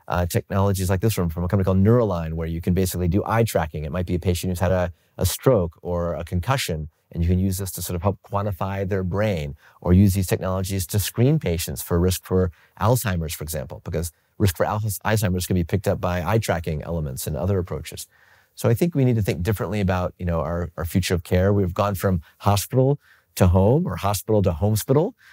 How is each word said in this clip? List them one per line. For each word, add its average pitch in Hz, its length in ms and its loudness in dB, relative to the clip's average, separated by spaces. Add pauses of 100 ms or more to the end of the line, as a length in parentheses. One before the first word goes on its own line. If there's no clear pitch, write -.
uh, 90 200 0
technologies 98 640 0
like 92 100 2
this 113 160 0
one 87 120 0
from 85 160 -4
a 87 40 -2
company 98 160 2
called 95 180 4
Neuralign, 95 520 4
where 82 120 -4
you 82 140 -4
can 90 140 0
basically 90 340 0
do 98 160 2
eye 113 200 2
tracking. 80 400 -2
It 69 80 -6
might 90 140 -4
be 90 80 -2
a 85 40 0
patient 90 320 -2
who's 87 100 -4
had 92 120 2
a, 90 200 0 (240)
a 92 100 0
stroke 98 560 2
or 85 320 -4
a 80 100 -8
concussion, 87 640 -2 (240)
and 85 100 -4
you 85 60 2
can 92 100 4
use 95 200 0
this 98 140 -6
to 87 100 -10
sort 90 120 -6
of 87 80 -6
help 101 160 0 (100)
quantify 101 600 -4
their 95 160 -2
brain, 87 520 -2 (240)
or 87 120 2
use 95 220 6
these 95 120 0
technologies 92 600 -2
to 104 100 -2
screen 131 400 2
patients 85 440 -4
for 87 180 0
risk 90 240 0
for 92 260 0 (300)
Alzheimer's, 92 540 0
for - 100 -10
example, 67 400 -8
because 82 280 -6 (260)
risk 104 180 2
for 90 100 0
Al-, 104 140 -2
Alzheimer's 101 680 -2
can 101 80 0
be 87 100 2
picked - 220 -2
up 92 140 0
by 90 240 -2
eye 107 140 0
tracking 82 440 -2
elements 76 440 -6
and 78 100 -4
other 98 220 0
approaches. 78 480 -8 (500)
So 120 120 0
I 117 60 4
think 175 200 0
we 135 100 2
need 123 120 4
to 110 60 0
think 87 200 -2
differently 104 380 -2
about, 92 360 0
you 92 80 -8
know, 85 160 0
our, 85 360 -4
our 78 80 -6
future 90 280 0
of 85 120 0
care. 92 280 2
We've 92 220 2
gone 101 220 0
from 92 240 0 (180)
hospital 127 640 0 (340)
to 95 140 4
home 104 360 4
or 165 120 -6
hospital 104 460 0
to 90 100 2
homespital, 110 640 0 (180)